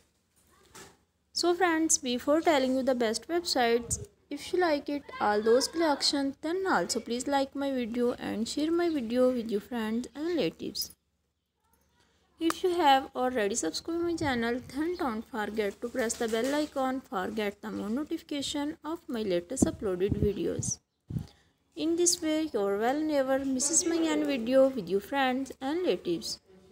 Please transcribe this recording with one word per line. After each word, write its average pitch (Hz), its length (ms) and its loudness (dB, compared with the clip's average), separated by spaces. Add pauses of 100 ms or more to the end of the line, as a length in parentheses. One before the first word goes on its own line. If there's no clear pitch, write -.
(1400)
So 349 140 4
friends, 330 460 2
before 269 420 0
telling 262 340 4
you 269 60 0
the 254 140 2
best 226 320 -2
websites, 240 760 0 (240)
if - 240 -10
you 359 80 2
like 294 300 2
it, 285 140 -4 (180)
all 208 180 4
those 226 280 4
collection, 277 760 0
then 370 260 -2
also 220 320 2
please 240 280 -4
like 277 280 0
my 277 160 -2
video 240 420 0
and 202 340 -4
share 311 240 -2
my 349 180 2
video 254 420 2
with 233 200 -2
your 220 100 0
friends 226 540 -4
and 294 140 -6
relatives. - 680 -4 (1400)
If 330 240 0
you 370 140 2
have 277 380 6
already 247 380 0
subscribed 320 480 -4
my 339 140 0
channel, 247 440 0 (160)
then 330 200 -2
don't 226 340 -4
forget 208 520 -2
to 240 80 -4
press 233 260 -2
the 233 120 -2
bell 233 280 0
icon 269 460 0
for 190 260 -4
get 214 340 -4
the 214 80 -10
more 196 220 -6
notification 294 920 -4
of 330 240 -8
my 233 140 -4
latest 190 440 0
uploaded 202 520 -2
videos. 196 600 -2 (960)
In 330 220 -2
this - 220 2
way, 311 320 0
your 202 280 0
well 254 200 0
never 277 460 0
misses 269 400 0
my 339 120 2
any 311 260 2
video 269 460 4
with 226 200 -6
your 196 120 2
friends 262 500 -2 (100)
and 320 240 -2
relatives. 180 540 -2 (320)